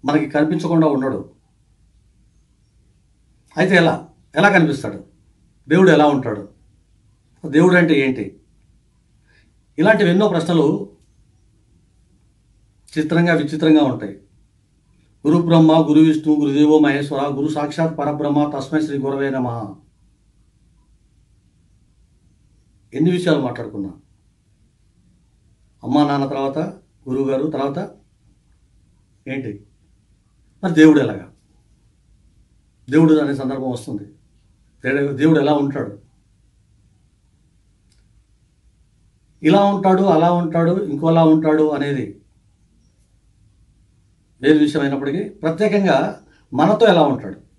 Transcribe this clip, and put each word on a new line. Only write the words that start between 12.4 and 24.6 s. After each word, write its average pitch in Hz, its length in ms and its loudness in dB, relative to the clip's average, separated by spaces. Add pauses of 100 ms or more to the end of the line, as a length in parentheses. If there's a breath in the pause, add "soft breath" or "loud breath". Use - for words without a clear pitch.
చిత్రంగా, 165 480 0
విచిత్రంగా 156 500 2
ఉంటాయి. 107 240 -10 (1080)
గురు 160 120 2 (100)
బ్రహ్మ, 160 240 6 (160)
గురు 151 200 4
విష్ణు, 156 320 0
గురుదేవో 147 440 2
మహేశ్వర, 143 380 -2 (160)
గురు 147 160 -4
సాక్షాత్ 147 460 -4
పరబ్రహ్మ, 147 420 -2 (100)
తస్మై 143 340 -4
శ్రీ 143 180 -6
గురవే 139 320 -4
నమః. 123 220 -6 (3250)
ఎన్ని 156 220 0
విషయాలు 156 300 -2
మాట్లాడుకున్నా, 104 460 -10 (1900)